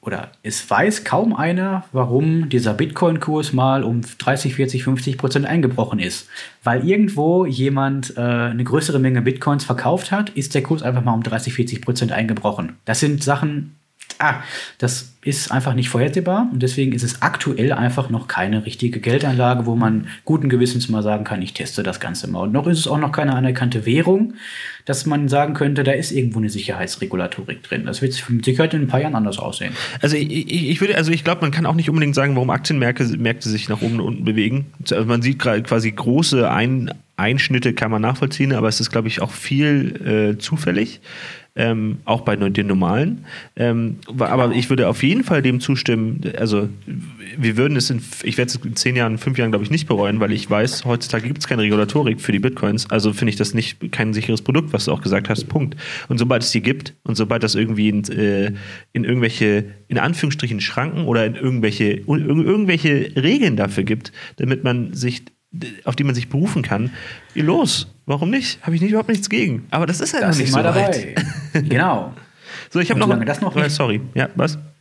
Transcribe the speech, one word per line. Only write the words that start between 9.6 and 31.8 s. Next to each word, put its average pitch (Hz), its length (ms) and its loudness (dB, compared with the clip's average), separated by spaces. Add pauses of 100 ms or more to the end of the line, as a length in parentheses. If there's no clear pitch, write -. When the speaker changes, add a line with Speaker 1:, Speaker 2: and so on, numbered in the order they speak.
Speaker 1:
verkauft 139 480 0
hat, 208 160 0
ist - 260 -4
der 135 80 2
Kurs 156 200 -2
einfach 127 200 0
mal 117 100 2
um 113 100 0
dreißig, 117 300 -4
vierzig 117 280 -4
Prozent 123 320 0
eingebrochen. 104 600 -2 (120)
Das 113 160 0
sind 147 200 0
Sachen, 143 540 -2 (440)
ah, 147 160 2 (420)
das - 360 -2 (100)
ist 135 280 -2
einfach 131 220 0
nicht 123 160 0
vorhersehbar 180 640 0
und 123 100 0
deswegen 131 300 0
ist 117 100 -2
es - 180 -4
aktuell 139 520 0
einfach 123 360 0
noch 113 200 -4
keine 104 360 -2
richtige 120 360 -4
Geldanlage, 123 640 2
wo 117 100 0
man 110 320 2 (160)
guten 147 240 2
Gewissens 120 400 2
mal 107 160 0
sagen 107 220 0
kann, 98 160 -4
„Ich 92 120 -6
teste - 300 -6
das 95 160 -4
Ganze - 300 -6
mal.“ 90 140 -2
Und 107 100 -2
noch 143 140 2
ist 170 120 2
es 160 80 -2
auch 147 100 0
noch 151 140 0
keine 143 240 0
anerkannte 127 500 0
Währung, 180 500 2 (500)
dass 131 200 -2
man 147 220 2
sagen 143 260 4
könnte, 143 300 2
da 135 80 4
ist 135 220 0
irgendwo 117 260 0
eine 107 100 0
Sicherheitsregulatorik 92 1120 -6
drin. - 220 -6
Das - 160 -4
wird 131 280 -2
mit 117 160 2
Sicherheit 147 280 2
in 156 100 2
ein 135 40 0
paar 135 140 2
Jahren 151 140 -2
anders 104 220 0
aussehen. - 360 -6 (280)
Speaker 2:
Also 147 140 4
ich, 151 160 0
ich, 156 380 -2
ich 156 120 0
würde, 202 140 2
also 156 160 2
ich 160 140 0
glaub, - 160 0
man 151 100 0
kann 160 140 0
auch 156 100 2
nicht 165 140 2